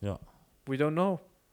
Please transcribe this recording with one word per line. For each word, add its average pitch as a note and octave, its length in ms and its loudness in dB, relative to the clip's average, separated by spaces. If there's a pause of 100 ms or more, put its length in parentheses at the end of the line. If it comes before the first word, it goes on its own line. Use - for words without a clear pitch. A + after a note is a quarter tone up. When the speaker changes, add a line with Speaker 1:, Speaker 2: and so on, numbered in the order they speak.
Speaker 1:
Ja. G2+ 180 -4 (460)
Speaker 2:
We C3+ 100 -2
don't D3+ 160 2
know. F3+ 280 2 (320)